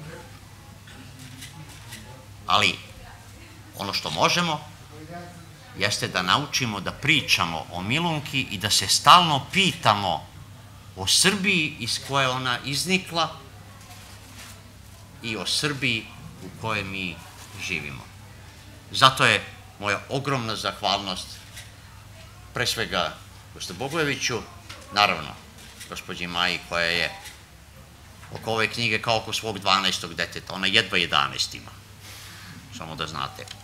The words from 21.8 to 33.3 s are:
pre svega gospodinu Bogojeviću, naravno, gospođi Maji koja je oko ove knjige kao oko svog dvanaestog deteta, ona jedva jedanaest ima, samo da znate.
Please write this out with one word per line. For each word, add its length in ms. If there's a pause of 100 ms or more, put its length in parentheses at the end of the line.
pre 120
svega 480 (400)
gospodinu 240
Bogojeviću, 600 (520)
naravno, 380 (580)
gospođi 380
Maji 420
koja 160
je 260 (1200)
oko 200
ove 160
knjige 340
kao 140
oko 160
svog 260
dvanaestog 560
deteta, 400
ona 120
jedva 320
jedanaest 560
ima, 160 (1080)
samo 160
da 120
znate. 400 (180)